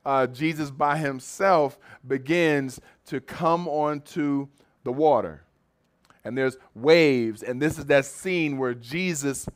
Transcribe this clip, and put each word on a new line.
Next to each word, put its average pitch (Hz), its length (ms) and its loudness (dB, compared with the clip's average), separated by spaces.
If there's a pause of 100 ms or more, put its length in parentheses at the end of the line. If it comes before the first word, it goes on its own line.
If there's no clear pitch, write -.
uh, 135 220 2
Jesus 151 440 -4
by 147 240 0
himself 151 800 0 (300)
begins 139 720 0 (280)
to 139 120 -6
come 170 480 -2
onto 147 800 -4 (380)
the 123 80 -4
water. 113 500 2 (800)
And 117 140 -6
there's 131 200 0 (160)
waves. 127 720 4
And 123 180 -6
this 151 160 -2
is 143 100 -10
that 139 180 4
scene 165 520 -4
where 127 160 -2
Jesus 139 840 -4